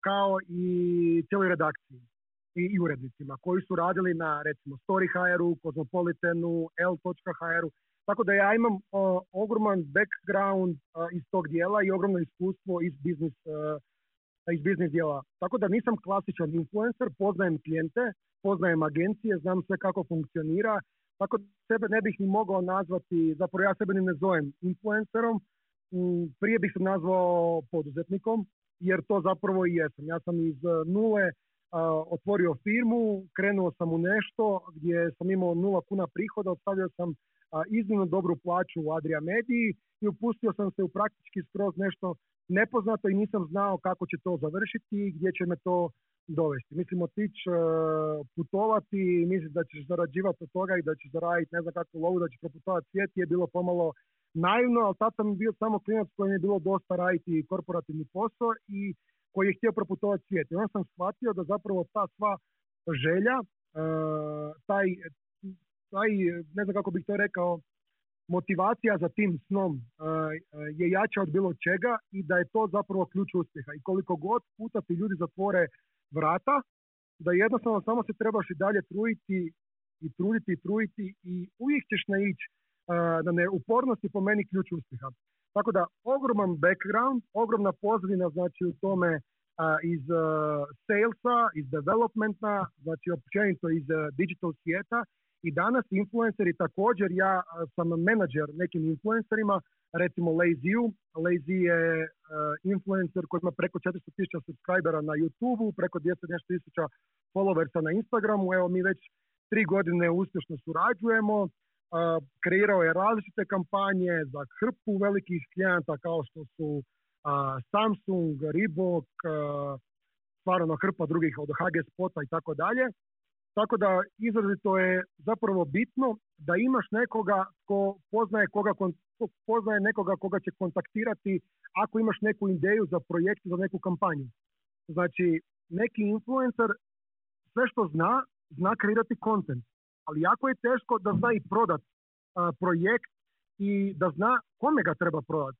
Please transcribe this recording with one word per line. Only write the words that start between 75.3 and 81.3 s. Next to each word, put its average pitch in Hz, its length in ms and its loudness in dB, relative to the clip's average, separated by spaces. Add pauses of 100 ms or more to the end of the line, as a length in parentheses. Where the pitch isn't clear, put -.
vrata, 160 460 0 (640)
da 165 140 0
jednostavno 214 480 2
samo 226 220 0
se 220 160 -4
trebaš 214 320 0
i 160 140 -6
dalje 202 180 2
truditi 190 720 -2 (480)
i 160 120 -8
truditi 202 400 0
i 165 120 -2
truditi 202 580 -4
i 180 260 -6 (100)